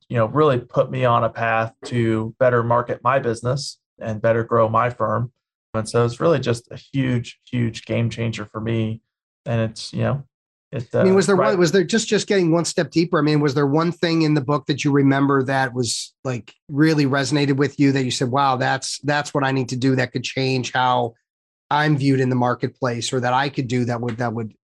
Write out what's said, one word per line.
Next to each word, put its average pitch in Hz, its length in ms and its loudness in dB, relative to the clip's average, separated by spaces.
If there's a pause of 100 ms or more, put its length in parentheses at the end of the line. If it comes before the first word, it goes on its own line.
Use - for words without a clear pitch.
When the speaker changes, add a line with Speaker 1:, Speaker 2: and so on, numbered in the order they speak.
Speaker 1:
you 127 80 -4
know, 113 100 2
really 139 320 2
put 123 320 -2
me 127 140 -2
on 117 200 2
a 110 60 0
path 113 440 -2 (120)
to 113 520 -2
better 123 240 4
market 120 420 -2
my 131 140 2
business 123 600 -4 (220)
and 107 220 -6
better 113 200 2
grow 113 260 2
my 113 200 0
firm. 117 440 -2 (400)
And 110 160 -4
so 117 160 2
it's 117 160 -4
really 156 200 2
just 120 300 -4
a - 60 -14
huge, 127 720 -4
huge 117 360 -4
game 113 260 -2
changer 113 340 -6
for 110 160 -10
me. 110 420 -4 (440)
And 113 240 -2
it's, - 220 -14
you 113 100 -4
know, 131 220 -2 (480)
it, 120 220 -10
Speaker 2:
I 120 100 2
mean, 190 100 6
was 196 120 4
Speaker 1:
uh, - 20 0
Speaker 2:
there 196 80 4
Speaker 1:
right - 140 2
Speaker 2:
one, 190 100 0
was 165 100 4
there 185 140 2
just, 220 240 -2
just 208 180 0
getting 185 240 2
one 165 140 2
step 160 260 -2
deeper? 165 300 2
I - 20 0
mean, 151 160 2
was 147 160 2
there 143 140 2
one 165 240 2
thing 165 300 0
in 151 120 2
the 151 60 2
book 143 260 -2
that 147 180 -4
you 147 60 2
remember 139 540 4
that 131 280 -2
was, 120 400 -6 (120)
like, 123 280 -6 (160)
really 151 380 2
resonated 139 500 0
with 139 220 -2
you 139 140 4
that 135 120 0
you 123 60 -4
said, 120 200 -2
"Wow, 135 260 2
that's, 131 480 -4
that's 147 280 -2
what 139 120 0
I 135 80 0
need 131 160 -2
to 127 80 -6
do 131 200 2
that 127 160 -2
could 127 120 -6
change 131 480 -4
how 123 420 0 (560)
I'm 151 260 2
viewed 135 240 2
in 127 100 2
the 127 60 0
marketplace," 123 760 -2
or 131 80 -2
that 123 120 -2
I 139 160 0
could 139 200 -6
do 123 160 0
that 120 160 -4
would, 117 180 -6
that 120 140 -4
would, 113 220 -8 (240)